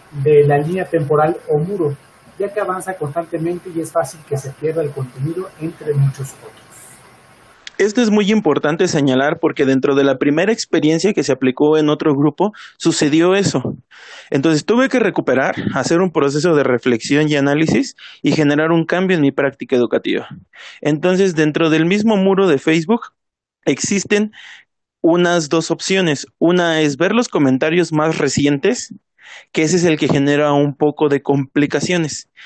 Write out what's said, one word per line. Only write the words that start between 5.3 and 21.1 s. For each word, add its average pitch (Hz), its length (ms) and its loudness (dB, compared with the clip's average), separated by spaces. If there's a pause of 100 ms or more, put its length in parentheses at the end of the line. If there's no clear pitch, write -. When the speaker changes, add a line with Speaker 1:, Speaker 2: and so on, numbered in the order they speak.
Speaker 1:
entre 156 320 -8
muchos 139 400 0
otros?". - 320 -20 (1120)
Speaker 2:
Esto 208 240 2
es 226 80 4
muy 208 220 2
importante 165 560 0
señalar 143 540 0
porque 147 240 0
dentro 135 320 2
de 139 80 2
la 135 120 2
primera 151 360 0
experiencia 165 600 0
que 147 120 -2
se 143 80 0
aplicó 147 440 2
en 151 120 2
otro 147 260 2
grupo, 151 380 0 (260)
sucedió 165 560 2
eso. 180 400 -2 (560)
Entonces 151 340 0
tuve 247 240 2
que 254 120 0
recuperar, 160 560 0 (180)
hacer 139 240 0
un 185 140 0
proceso 147 420 0
de 139 80 4
reflexión 131 640 0
y 151 60 -2
análisis 151 600 0 (260)
y 143 80 2
generar 151 400 2
un 165 160 0
cambio 185 300 0
en 151 60 2
mi 139 100 2
práctica 139 420 -4
educativa. 110 540 -2 (540)
Entonces, 180 520 0